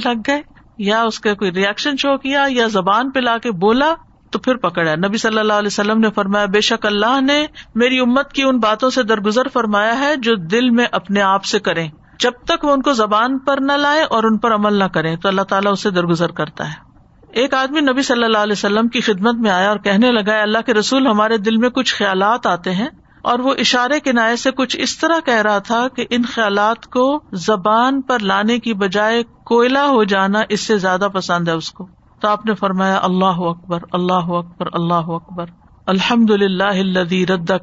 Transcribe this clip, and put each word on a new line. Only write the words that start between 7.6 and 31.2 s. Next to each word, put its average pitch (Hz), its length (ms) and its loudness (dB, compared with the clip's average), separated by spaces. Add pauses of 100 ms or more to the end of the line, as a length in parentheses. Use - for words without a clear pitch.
میری 254 240 2
امت 254 340 0
کی 277 100 0
ان 262 160 2
باتوں 220 300 2
سے 254 140 0
درگزر 214 440 0
فرمایا 226 520 0
ہے 285 160 0
جو 233 200 0
دل 214 340 0
میں 240 220 4
اپنے 196 300 -2
آپ 196 240 2
سے 208 140 -2
کریں، 165 300 -2 (300)
جب 240 120 0 (140)
تک 330 180 -2
وہ 294 80 2
ان 277 100 2
کو 285 120 2
زبان 220 460 0
پر 269 220 -2
نہ 269 100 0
لائیں 285 320 2
اور 220 200 0
ان 220 140 2
پر 226 180 0
عمل 208 180 2
نہ 202 100 2
کریں 165 320 -2
تو 170 120 -2
اللہ 190 140 2
تعالیٰ 196 300 0
اسے 196 180 0
درگزر 170 420 0
کرتا 151 380 -8
ہے۔ - 260 -16 (360)
ایک 269 220 0
آدمی 269 280 0
نبی 269 200 2
صلی 240 220 0
اللہ 220 140 2
علیہ 208 140 0
وسلم 208 360 0
کی 233 140 -2
خدمت 220 340 0
میں 226 160 0
آیا 185 180 2
اور 214 80 0
کہنے 208 340 2
لگا، 214 220 2
"اے 214 80 2
اللہ 214 240 0
کے 247 80 2
رسول، 254 340 2
ہمارے 220 300 2
دل 220 200 0
میں 240 120 2
کچھ 254 260 -2
خیالات 202 520 0
آتے 175 240 -2
ہیں 202 160 -2 (340)
اور 240 180 0
وہ 262 140 0
اشارے 254 460 0
کنائے 240 360 0
سے 262 160 -2
کچھ 254 280 -4
اس - 180 -4
طرح 320 280 0
کہہ 233 160 2
رہا 208 180 2
تھا 233 280 -2
کہ 247 220 -6
ان 240 160 0
خیالات 214 600 -2
کو 277 460 0
زبان 214 720 0
پر 254 180 -2
لانے 208 400 0
کی 226 140 -2
بجائے 208 500 0
کوئلہ 240 560 0
ہو 277 240 4
جانا 196 360 0 (100)
اس 202 120 -2
سے 220 160 0
زیادہ 185 360 0
پسند 175 340 -2